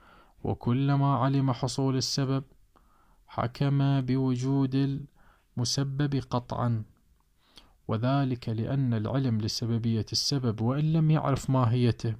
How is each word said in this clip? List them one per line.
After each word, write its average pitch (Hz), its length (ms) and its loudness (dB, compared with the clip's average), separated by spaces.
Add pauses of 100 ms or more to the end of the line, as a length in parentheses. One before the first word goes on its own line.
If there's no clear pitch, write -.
(420)
وكلما 139 720 2
علم 135 360 2
حصول 135 440 -2
السبب 135 480 -2 (840)
حكم 139 720 0
بوجود 131 760 0 (840)
المسبب 139 580 -2 (160)
قطعا. 120 540 -2 (1080)
وذلك 123 580 0
لأن 120 460 -2
العلم 113 460 0
لسببية 113 720 -2
السبب، 123 480 -2
وإن 143 320 0
لم 156 180 4
يعرف 139 400 2
ماهيته، 120 680 2